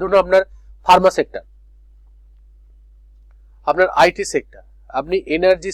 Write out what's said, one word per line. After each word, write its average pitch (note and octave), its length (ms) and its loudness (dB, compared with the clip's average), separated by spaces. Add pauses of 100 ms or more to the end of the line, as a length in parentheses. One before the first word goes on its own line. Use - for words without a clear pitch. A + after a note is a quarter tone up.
ধরুন F#3+ 220 0
আপনার F#3 200 2 (420)
ফার্মা F#3 320 4
সেক্টর, - 260 -6 (2250)
আপনার F3 180 2 (140)
আইটি F3+ 220 -4 (100)
সেক্টর, G#2 300 -10 (360)
আপনি D#3+ 160 -6 (200)
এনার্জি F#3 380 -2